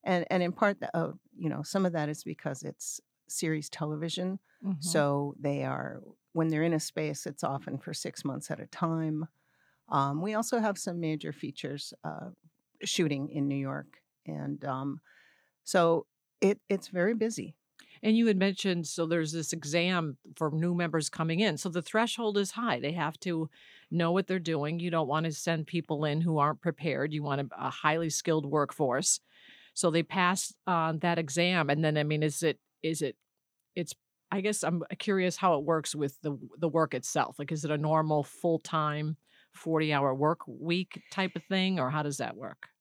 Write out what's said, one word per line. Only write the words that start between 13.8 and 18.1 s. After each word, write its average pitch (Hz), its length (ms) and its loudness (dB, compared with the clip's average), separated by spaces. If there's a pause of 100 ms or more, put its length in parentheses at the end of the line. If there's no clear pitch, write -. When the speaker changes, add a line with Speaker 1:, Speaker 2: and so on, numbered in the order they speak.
Speaker 1:
And, 143 380 -6
um, 139 380 -6 (640)
so 170 400 4 (340)
it, 202 300 4
it's 190 180 0
very 185 260 2
busy. 220 420 -4 (480)
Speaker 2:
And 220 140 6